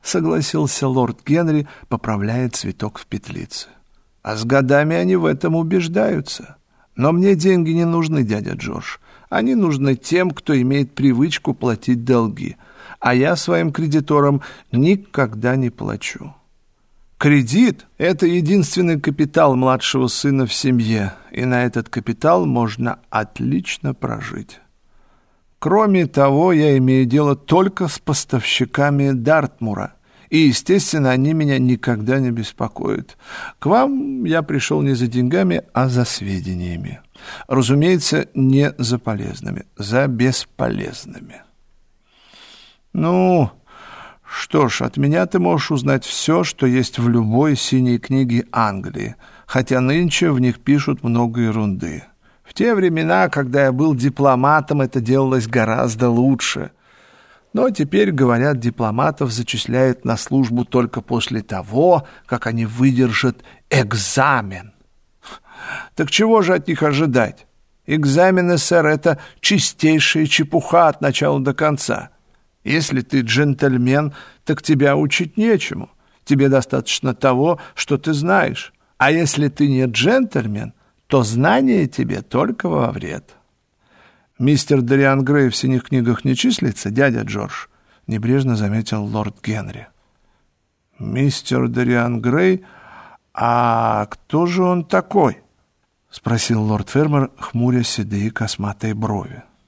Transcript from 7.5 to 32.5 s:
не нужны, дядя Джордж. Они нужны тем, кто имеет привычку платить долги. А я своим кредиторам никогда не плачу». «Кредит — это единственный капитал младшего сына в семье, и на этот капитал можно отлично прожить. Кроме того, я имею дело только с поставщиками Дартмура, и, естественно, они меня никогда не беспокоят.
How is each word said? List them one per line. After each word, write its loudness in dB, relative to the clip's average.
не 0
нужны, 0
дядя -4
Джордж. -12
Они 0
нужны 2
тем, -2
кто -2
имеет 0
привычку 0
платить -2
долги. 0
А 0
я 2
своим -2
кредиторам 2
никогда 0
не -2
плачу». -10
«Кредит — 2
это 0
единственный 2
капитал 2
младшего 0
сына 0
в -6
семье, 0
и -6
на 0
этот -4
капитал 0
можно -2
отлично -4
прожить. -10
Кроме 2
того, 4
я 4
имею 4
дело 2
только 2
с -8
поставщиками 0
Дартмура, -2
и, 2
естественно, 2
они 2
меня 0
никогда 0
не 0
беспокоят. -6